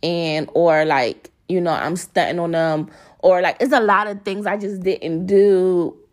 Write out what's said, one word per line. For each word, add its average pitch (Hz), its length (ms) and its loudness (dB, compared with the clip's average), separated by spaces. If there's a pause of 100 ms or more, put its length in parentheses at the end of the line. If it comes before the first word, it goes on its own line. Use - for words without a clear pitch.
And, 160 520 -4
or, 156 320 4
like, 135 460 -2 (180)
you 185 100 0
know, 170 120 -2
I'm 151 260 -4
stunting 175 420 -4
on 170 120 -4
them. 160 380 -2 (300)
Or, 180 220 4
like, 180 180 -2
it's 269 140 0
a 254 80 4
lot 208 260 2
of 202 160 -12
things 202 220 -6
I 196 100 -2
just 202 280 -8
didn't 165 420 -4
do 185 720 2 (160)